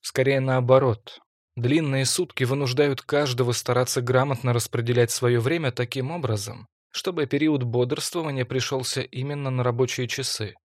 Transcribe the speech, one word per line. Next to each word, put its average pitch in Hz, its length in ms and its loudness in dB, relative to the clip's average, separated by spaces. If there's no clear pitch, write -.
Скорее 135 400 2
наоборот. 131 760 2
Длинные 135 500 2
сутки 170 380 -2
вынуждают 135 580 2
каждого 127 520 0
стараться 123 480 0
грамотно 127 520 2
распределять 120 580 2
свое 123 280 2
время 143 320 0
таким 127 400 -4
образом, 113 560 -4
чтобы 170 360 -2
период 143 360 2
бодрствования 131 800 -2
пришелся 131 580 -4
именно 139 480 -6
на 127 140 0
рабочие 123 460 0
часы. - 460 -6